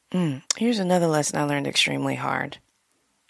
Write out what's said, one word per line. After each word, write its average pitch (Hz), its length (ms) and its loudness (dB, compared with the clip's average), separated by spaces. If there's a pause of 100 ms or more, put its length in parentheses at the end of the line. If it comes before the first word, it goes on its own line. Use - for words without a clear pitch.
(120)
Mm, 160 320 0 (140)
here's 226 220 0
another 180 280 2
lesson 151 320 0
I 147 60 2
learned 143 220 -2
extremely 139 480 0
hard 135 420 -4 (720)